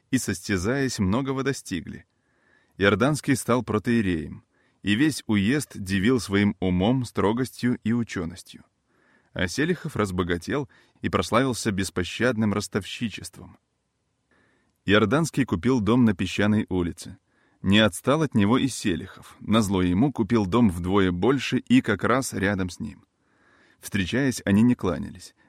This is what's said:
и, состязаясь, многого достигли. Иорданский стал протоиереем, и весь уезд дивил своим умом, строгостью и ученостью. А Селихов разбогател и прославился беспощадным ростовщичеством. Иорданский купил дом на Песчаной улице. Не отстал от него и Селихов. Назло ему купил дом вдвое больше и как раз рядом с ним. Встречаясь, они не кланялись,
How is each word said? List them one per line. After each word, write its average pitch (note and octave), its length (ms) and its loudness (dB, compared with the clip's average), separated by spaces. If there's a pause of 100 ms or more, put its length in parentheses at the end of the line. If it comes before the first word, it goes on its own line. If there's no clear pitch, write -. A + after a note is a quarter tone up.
(100)
и, C3 80 0
состязаясь, A2 800 -4
многого C3 460 -2
достигли. - 600 -8 (760)
Иорданский A2+ 580 2
стал A#2+ 260 0
протоиереем, G2+ 800 -2 (400)
и G2+ 120 2
весь C#3+ 320 0
уезд A2 500 0
дивил G2+ 420 0
своим G2 400 0
умом, F#2+ 460 0
строгостью A#2 800 -2
и G#2+ 80 -2
ученостью. G2 720 -6 (680)
А F2 140 -4
Селихов D#3+ 480 -4
разбогател F#2 720 -2 (320)
и - 80 -4
прославился A2+ 640 0
беспощадным G#2 840 -2
ростовщичеством. G2 1040 -8 (1300)
Иорданский A2+ 600 4
купил A#2+ 360 0
дом A#2 240 4
на A2 100 4
Песчаной G#2 540 0
улице. F2 500 -6 (440)
Не G2 180 4
отстал B2+ 420 2
от D3 120 -4
него G#2+ 240 4
и C3 100 0
Селихов. - 720 -6
Назло G2 420 2
ему F#2+ 300 2
купил A2 340 0
дом A2 240 4
вдвое F2+ 420 0
больше A#2+ 460 0
и B2 220 4
как G#2+ 240 -2
раз A#2+ 280 0
рядом G2+ 380 -2
с - 100 -16
ним. - 240 -12 (760)
Встречаясь, A#2 640 -2
они G2+ 180 4
не B2 120 4
кланялись, F2+ 600 -6 (140)